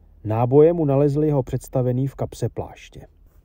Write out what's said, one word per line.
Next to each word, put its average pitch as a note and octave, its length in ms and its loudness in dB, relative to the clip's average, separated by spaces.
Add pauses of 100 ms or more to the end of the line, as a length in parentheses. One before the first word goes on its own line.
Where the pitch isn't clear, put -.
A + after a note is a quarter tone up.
(240)
Náboje B2 480 4
mu E3+ 120 0
nalezl C#3+ 400 2
jeho D3 180 0
představený B2+ 640 -4
v C3+ 80 -8
kapse - 340 -8
pláště. - 580 -16 (380)